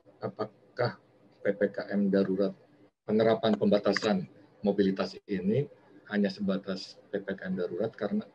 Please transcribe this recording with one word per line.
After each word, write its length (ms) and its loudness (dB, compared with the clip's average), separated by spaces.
apakah 720 -6
P 40 -6
P 40 -6
K 240 -6
M 160 2
darurat, 400 2
penerapan 480 4
pembatasan 720 2
mobilitas 640 0
ini 400 0
hanya 160 2
sebatas 800 -6
P 160 -4
P 80 -6
K 160 -10
M 80 -4
darurat 400 -4
karena, 380 -4